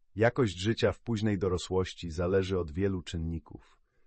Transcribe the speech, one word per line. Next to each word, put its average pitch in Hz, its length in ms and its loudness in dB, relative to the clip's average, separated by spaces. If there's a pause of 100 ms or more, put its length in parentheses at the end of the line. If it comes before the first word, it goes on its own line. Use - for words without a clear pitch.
(160)
Jakość 107 420 2
życia 104 340 2
w - 80 -6
późnej 107 380 0
dorosłości 90 760 -2
zależy 90 480 0
od 80 120 -4
wielu 92 300 0
czynników. - 760 -8 (300)